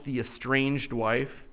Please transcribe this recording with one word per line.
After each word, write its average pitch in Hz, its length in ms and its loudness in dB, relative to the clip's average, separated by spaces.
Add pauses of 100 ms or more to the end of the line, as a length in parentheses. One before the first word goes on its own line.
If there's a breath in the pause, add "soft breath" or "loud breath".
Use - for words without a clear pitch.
the 131 160 -2
estranged 135 720 0
wife? 120 380 2 (220)